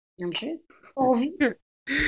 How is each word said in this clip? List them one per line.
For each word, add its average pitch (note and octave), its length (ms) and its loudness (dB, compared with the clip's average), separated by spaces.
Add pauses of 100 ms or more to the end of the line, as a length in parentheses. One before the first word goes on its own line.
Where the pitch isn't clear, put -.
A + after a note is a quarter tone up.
(200)
Vamos F3 200 -4
ver? D#4+ 200 -8 (360)
Ouvi. C4 380 2 (760)